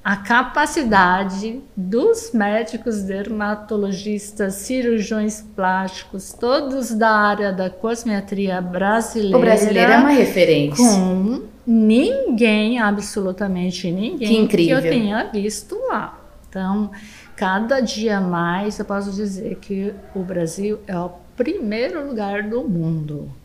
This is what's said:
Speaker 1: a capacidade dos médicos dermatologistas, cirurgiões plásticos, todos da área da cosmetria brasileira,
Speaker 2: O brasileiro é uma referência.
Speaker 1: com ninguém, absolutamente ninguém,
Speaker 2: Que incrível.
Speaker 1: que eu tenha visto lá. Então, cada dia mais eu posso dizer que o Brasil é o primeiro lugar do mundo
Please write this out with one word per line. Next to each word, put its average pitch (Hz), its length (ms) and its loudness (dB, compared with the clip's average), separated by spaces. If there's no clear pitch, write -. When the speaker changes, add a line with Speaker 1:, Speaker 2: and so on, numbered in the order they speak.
Speaker 1:
a 202 140 0
capacidade 214 1500 2
dos 233 580 0
médicos 220 720 -2
dermatologistas, 208 1500 -4
cirurgiões 220 880 -2
plásticos, 190 760 -4
todos 262 600 -2
da 220 200 4
área 208 400 2
da 185 180 -4
cosmetria 196 920 -4
brasileira, 196 760 0
Speaker 2:
O 170 40 6
brasileiro 208 500 4
é 240 60 8
uma 277 120 6
referência. 170 760 4
Speaker 1:
com 196 600 2
ninguém, 233 1120 4
absolutamente 190 1120 -2
ninguém, 233 260 -4
Speaker 2:
Que 220 80 4
incrível. 180 440 4
Speaker 1:
que 165 60 0
eu - 40 2
tenha 233 400 0
visto 214 460 -6
lá. - 280 -6
Então, 196 400 -4
cada 226 460 0
dia 214 400 -2
mais 180 580 -2
eu 202 60 -6
posso 202 260 -6
dizer 196 460 -6
que 202 360 -6
o 190 80 -6
Brasil 190 640 -4
é 185 100 -6
o 175 140 -6
primeiro 277 720 -4
lugar 208 360 -4
do 226 240 -4
mundo 156 640 -4